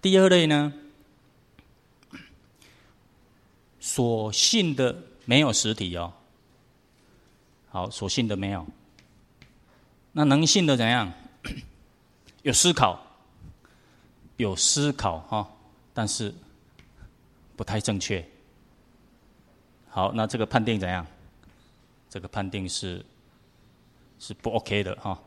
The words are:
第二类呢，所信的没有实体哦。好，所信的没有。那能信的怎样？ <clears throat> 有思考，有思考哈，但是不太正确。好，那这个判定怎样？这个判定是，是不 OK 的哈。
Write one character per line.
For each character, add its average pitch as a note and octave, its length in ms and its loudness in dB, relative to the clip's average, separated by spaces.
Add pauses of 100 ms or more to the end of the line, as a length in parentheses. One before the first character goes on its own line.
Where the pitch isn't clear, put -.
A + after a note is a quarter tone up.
第 F#3+ 160 4
二 F#3+ 100 8
类 F3 200 6
呢， D3 260 2 (3000)
所 A2+ 540 -2
信 F3+ 420 2
的 B2+ 280 0 (220)
没 B2 140 6
有 C3+ 140 4
实 G#2+ 180 0
体 F#2 260 -4
哦。 E2+ 140 -8 (1600)
好， F#2 220 -8
所 G2 180 -8
信 A#2+ 180 -2
的 G#2 80 -4
没 G2 140 -4
有。 F#2 160 -6 (1500)
那 D3+ 100 2
能 C#3+ 200 4
信 F3+ 200 4
的 C#3 120 4
怎 A#2 80 0
样？ A2+ 260 0 (320)
<clears throat> - 1000 -18
有 C3 100 0
思 F3 180 4
考， G2+ 320 0 (1300)
有 G2+ 180 0
思 C#3+ 380 2
考 F2 280 -4
哈， G#2 300 -6 (400)
但 A2 160 -4
是 G2+ 240 -6 (1200)
不 - 80 -8
太 G#2 180 -4
正 G2+ 180 -2
确。 F2+ 240 -4 (1700)
好， F#2+ 240 -2
那 A2 140 0
这 B2 100 -6
个 A2 80 0
判 A2+ 180 0
定 A2 160 0
怎 F#2 80 -4
样？ F2+ 160 -4 (1080)
这 G2+ 80 -12
个 F2+ 80 -14
判 G2 200 -6
定 F#2 220 -6
是， F#2 340 -8 (1160)
是 - 160 -14
不 - 160 -6
OK G#2 320 -2
的 F#2 140 -6
哈。 F#2+ 300 -8